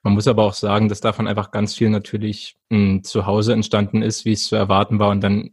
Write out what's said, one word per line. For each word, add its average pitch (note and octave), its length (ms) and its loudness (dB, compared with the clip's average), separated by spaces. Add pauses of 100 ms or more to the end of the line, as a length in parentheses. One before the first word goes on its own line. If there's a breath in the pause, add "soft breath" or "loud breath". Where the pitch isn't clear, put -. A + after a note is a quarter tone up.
Man G2+ 120 2
muss G#2+ 140 2
aber A2 160 4
auch G2 100 0
sagen, G#2 340 0
dass G2+ 120 -4
davon A2 260 -2
einfach G2+ 240 -4
ganz G#2 240 -4
viel A2+ 160 0
natürlich, G#2+ 680 -6 (140)
m, G2 340 2
zu G2+ 220 -2
Hause G#2+ 260 2
entstanden G#2+ 500 0
ist, A2 220 -4
wie A2 80 2
es - 140 -2
zu G#2+ 100 -2
erwarten G2+ 420 0
war G#2 120 4
und G2+ 120 0
dann G2+ 300 -2